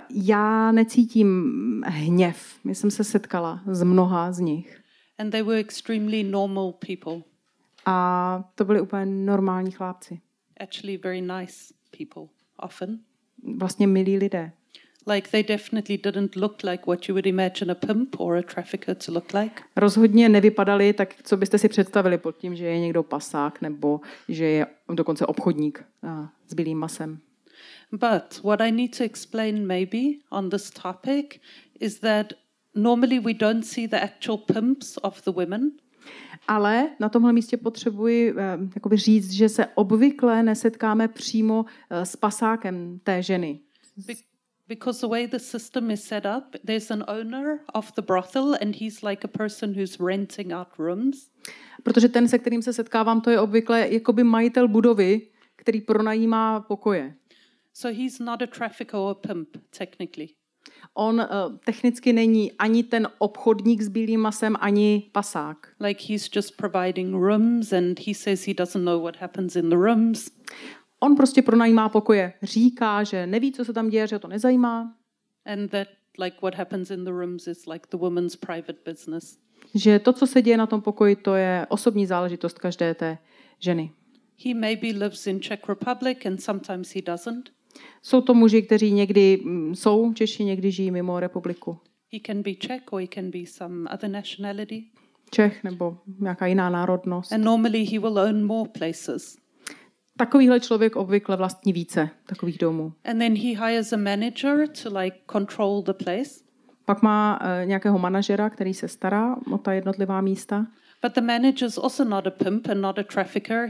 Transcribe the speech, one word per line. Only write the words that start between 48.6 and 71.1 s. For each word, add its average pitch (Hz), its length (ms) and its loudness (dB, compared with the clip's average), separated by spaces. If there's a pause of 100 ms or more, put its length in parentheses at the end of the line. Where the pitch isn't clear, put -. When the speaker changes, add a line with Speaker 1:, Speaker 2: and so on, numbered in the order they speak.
Speaker 2:
and 208 140 -4
he's, 220 280 -10
like, 202 220 -6
a 208 120 -8
person 208 360 -6
who's 190 260 -6
renting 190 540 -4
out 180 140 -10 (100)
rooms. 202 520 -4 (540)
Speaker 1:
Protože 233 260 6
ten, 240 180 4
se 240 120 4
kterým 233 220 -4
se 240 120 -4
setkávám, 226 480 0
to 233 80 2
je 233 100 6
obvykle 226 540 2
jakoby 226 300 2
majitel 240 440 4
budovy, 214 540 4 (340)
který 226 260 0
pronajímá 220 800 2
pokoje. 202 560 -2 (580)
Speaker 2:
So 233 300 -8
he's 254 160 -6
not 233 220 -6
a 240 60 -4
trafficker 226 520 -8
or 196 120 -2
a - 160 -10
pimp, 170 200 -8 (300)
technically. 170 500 -12 (680)
Speaker 1:
On, 220 280 0
eh, - 60 -4 (380)
technicky 240 480 0
není 226 380 4
ani 226 320 2
ten 226 240 -2 (100)
obchodník 214 640 2
s 214 60 -6
bílým 220 320 0
masem, 214 400 0
ani 208 520 2
pasák. 156 560 -6 (120)
Speaker 2:
Like, 202 340 -4
he's 202 220 -6
just 208 220 -4
providing 185 580 -2
rooms 214 580 2
and 180 340 0
he 208 60 -2
says 190 340 -4
he 196 60 -2
doesn't 180 320 -4
know 170 160 0
what 170 160 -8
happens 185 380 -8
in 165 140 0
the 170 60 4
rooms. 220 560 2 (680)
Speaker 1:
On 285 160 6